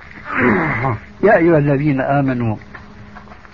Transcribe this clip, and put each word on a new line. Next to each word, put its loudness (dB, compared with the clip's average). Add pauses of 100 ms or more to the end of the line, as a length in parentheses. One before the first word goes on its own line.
(280)
<clears throat> -2
"يا 6
أيها 4
الذين 0
آمنوا -2 (960)